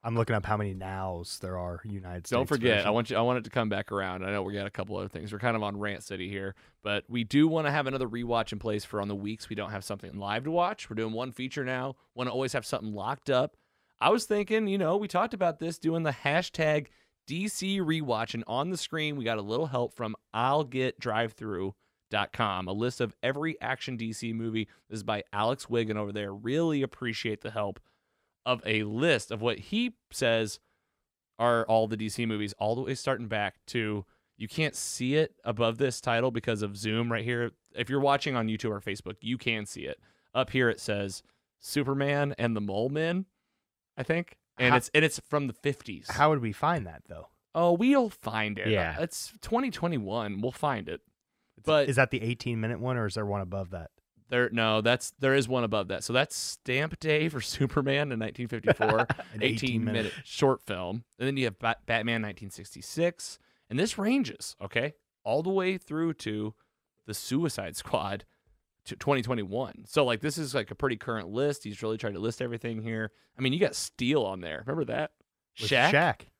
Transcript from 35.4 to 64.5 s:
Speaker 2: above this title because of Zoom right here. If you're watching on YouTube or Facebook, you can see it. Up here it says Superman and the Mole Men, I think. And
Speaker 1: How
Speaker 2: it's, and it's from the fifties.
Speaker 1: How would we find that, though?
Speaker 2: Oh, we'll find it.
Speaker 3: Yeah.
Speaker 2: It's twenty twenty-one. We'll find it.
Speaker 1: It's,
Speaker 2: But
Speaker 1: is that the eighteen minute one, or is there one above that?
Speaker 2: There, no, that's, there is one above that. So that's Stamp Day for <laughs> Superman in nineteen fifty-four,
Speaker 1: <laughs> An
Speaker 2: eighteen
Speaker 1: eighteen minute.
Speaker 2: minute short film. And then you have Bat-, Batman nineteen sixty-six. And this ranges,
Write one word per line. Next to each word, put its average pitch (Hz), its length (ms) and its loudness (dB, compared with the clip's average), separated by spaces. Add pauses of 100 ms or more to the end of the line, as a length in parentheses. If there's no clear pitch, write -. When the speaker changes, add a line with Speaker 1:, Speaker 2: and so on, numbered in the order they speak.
Speaker 2:
above 113 340 0
this 127 240 0
title 120 300 2
because 113 320 -2
of 101 120 -6
Zoom 110 360 0
right 113 120 -2
here. 120 280 -2 (240)
If 117 120 -4
you're 135 120 0
watching 139 360 2
on 113 120 2
YouTube 110 240 -2
or 104 100 -4
Facebook, 101 400 -8
you 117 160 -4
can 110 300 -2
see - 140 -12
it. - 180 -8 (340)
Up 127 160 2
here 123 220 6
it - 80 -2
says 101 420 -2 (380)
Superman 139 800 0
and 117 160 2
the 104 60 0
Mole 104 280 0
Men, 165 380 0 (680)
I 139 60 -8
think. 165 360 -2 (200)
And 123 140 6
Speaker 1:
How 147 60 8
Speaker 2:
it's, - 180 0
and 156 100 8
it's 151 140 0
from 147 260 0
the 120 80 -4
fifties. 127 560 -6
Speaker 1:
How 143 220 6
would 147 100 4
we 113 100 0
find 147 360 0
that, 78 200 -14
though? 78 200 -14 (260)
Speaker 2:
Oh, 175 200 6
we'll 247 360 6
find 107 480 -2
it. 98 120 0
Speaker 3:
Yeah. 90 300 2
Speaker 2:
It's - 420 -6
twenty 247 280 0
twenty-one. 107 720 -2
We'll 123 100 0
find 120 380 -2
it. 82 120 -6 (560)
Speaker 1:
It's, 110 100 -10
Speaker 2:
But 147 220 6
Speaker 1:
is 127 80 2
that 131 120 6
the 117 140 -2
eighteen 117 360 -2
minute 110 200 -2
one, 123 180 -2
or 113 80 0
is 101 80 -2
there 107 120 -2
one 101 160 -2
above 92 280 -6
that? 85 220 -10 (380)
Speaker 2:
There, 123 200 4
no, 110 300 4
that's, 117 400 2
there 135 160 4
is 127 140 4
one 123 160 2
above 101 240 0
that. - 160 -4
So 117 80 -2
that's 135 240 2
Stamp 143 640 -2
Day 156 260 2
for 143 140 -4
<laughs> - 0 -
Superman 139 720 0
in 113 60 -2
nineteen 113 280 -4
fifty-four, - 520 2
Speaker 1:
<laughs> - 340 -2
An 110 80 -4
Speaker 2:
eighteen - 20 0
Speaker 1:
eighteen 120 400 2
minute. 117 100 0
Speaker 2:
minute 110 200 0 (100)
short - 380 2
film. 95 420 -4 (160)
And 123 80 0
then 139 80 0
you 135 100 0
have 107 140 -4
Bat-, 117 260 0
Batman 117 360 0
nineteen 101 280 -8
sixty-six. - 880 -4 (300)
And 117 80 -4
this 151 200 0
ranges, 220 640 0